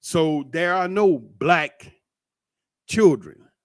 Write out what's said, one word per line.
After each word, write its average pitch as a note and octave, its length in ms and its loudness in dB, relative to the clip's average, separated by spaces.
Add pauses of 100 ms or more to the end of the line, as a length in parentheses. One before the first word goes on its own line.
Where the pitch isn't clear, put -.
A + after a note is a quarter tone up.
So D#3 500 -2
there F3 240 -4
are F#3 140 -2
no F#3+ 300 0
black - 720 -4 (920)
children. D3 600 0 (160)